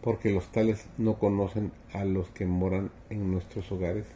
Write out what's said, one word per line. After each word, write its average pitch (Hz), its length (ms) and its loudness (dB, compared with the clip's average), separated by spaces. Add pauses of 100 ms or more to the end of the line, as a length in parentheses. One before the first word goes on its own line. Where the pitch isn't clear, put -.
porque 107 280 2
los 95 220 2
tales 110 320 2 (140)
no 113 200 2
conocen 101 540 0 (220)
a 98 100 -2
los 95 240 0
que - 160 -6
moran 92 460 2 (180)
en 101 220 -2
nuestros 92 420 -4
hogares? 92 320 -2 (120)